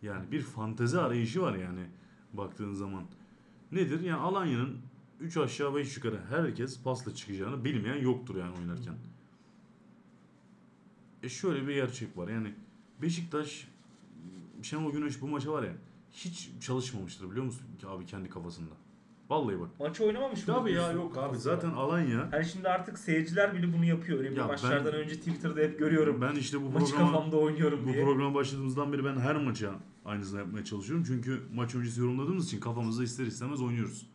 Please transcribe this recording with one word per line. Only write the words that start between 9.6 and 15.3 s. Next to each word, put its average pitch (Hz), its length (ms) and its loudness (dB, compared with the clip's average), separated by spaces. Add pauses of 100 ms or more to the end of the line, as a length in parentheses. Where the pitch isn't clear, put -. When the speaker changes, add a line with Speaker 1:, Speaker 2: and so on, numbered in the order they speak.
Speaker 1:
E 127 60 -8
şöyle 139 400 0
bir 143 60 0
gerçek 120 440 -2
var. 87 100 -4
Yani 110 260 -4 (480)
Beşiktaş, 165 680 -4 (960)
Şenol 156 300 -4
Güneş 143 300 -4
bu 135 60 -4
maça 147 240 -2